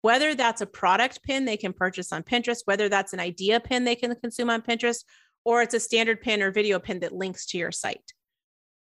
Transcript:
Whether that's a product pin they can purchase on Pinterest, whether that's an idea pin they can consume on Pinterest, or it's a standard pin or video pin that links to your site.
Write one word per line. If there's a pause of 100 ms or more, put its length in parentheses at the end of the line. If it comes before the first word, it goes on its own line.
Whether
that's
a
product
pin
they
can
purchase
on
Pinterest,
whether
that's
an
idea
pin
they
can
consume
on
Pinterest, (400)
or
it's
a
standard
pin
or
video
pin
that
links
to
your
site. (800)